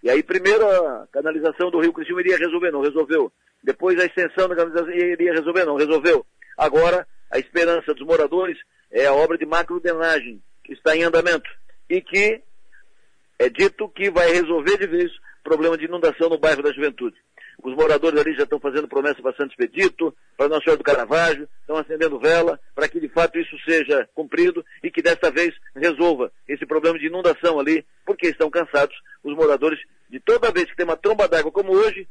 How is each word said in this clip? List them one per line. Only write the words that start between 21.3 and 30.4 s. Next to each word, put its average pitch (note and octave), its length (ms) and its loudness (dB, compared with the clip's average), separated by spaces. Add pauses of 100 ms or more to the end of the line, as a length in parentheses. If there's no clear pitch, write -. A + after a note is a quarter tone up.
estão D#3 160 -6
acendendo D#3 420 -2
vela, E3 400 2 (160)
para D3+ 140 -2
que E3+ 100 -6
de D3+ 100 -6
fato E3 300 0
isso E3 160 -6 (120)
seja D3 480 0
cumprido E3+ 500 0 (180)
e F3 80 -6
que - 120 -4
desta E3 280 2
vez D#3+ 240 -2 (220)
resolva D3 560 0 (160)
esse C#3+ 160 -6
problema D#3 340 0
de D3+ 100 -4
inundação E3+ 520 0
ali, D3+ 240 0 (220)
porque F#3+ 220 -2
estão D#3 200 0
cansados D3 480 0 (260)
os D3 140 -8
moradores D3+ 420 2 (300)
de B2+ 120 -14
toda A#3 300 2